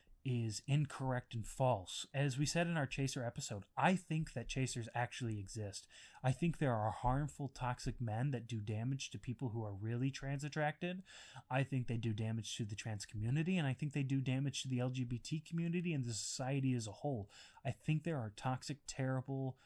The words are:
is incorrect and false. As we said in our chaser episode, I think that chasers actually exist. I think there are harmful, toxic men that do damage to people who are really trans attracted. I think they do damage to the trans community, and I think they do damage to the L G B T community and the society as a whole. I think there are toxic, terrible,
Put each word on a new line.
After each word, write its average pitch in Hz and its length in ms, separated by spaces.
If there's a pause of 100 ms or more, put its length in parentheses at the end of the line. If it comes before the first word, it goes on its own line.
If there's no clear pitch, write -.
(300)
is 117 380
incorrect 135 640
and 110 140
false. 117 640
As 135 240
we 147 80
said 170 220
in 170 80
our 147 100
chaser 135 380
episode, 117 400 (140)
I 160 180
think 160 380
that 117 160
chasers 123 440
actually 120 460
exist. 98 480 (340)
I 131 120
think 165 240
there 131 180
are 107 160
harmful, 135 640
toxic 123 460
men 117 300
that 117 140
do 117 120
damage 110 540
to 113 60
people 127 320
who 110 140
are 104 80
really 117 400
trans 139 320
attracted. 156 580 (480)
I 131 140
think 127 240
they 120 80
do 113 160
damage 110 460
to 120 80
the 107 100
trans 107 300
community, 147 520
and 160 80
I 135 60
think 139 220
they 147 100
do 135 160
damage 135 440
to - 40
the 123 140
L 127 80
G 127 160
B 120 120
T 156 220
community 170 540
and 135 100
the 120 100
society 135 600
as 113 140
a 101 40
whole. 113 380 (360)
I 131 60
think 156 320
there 165 140
are 110 180
toxic, 131 500
terrible, 131 720 (100)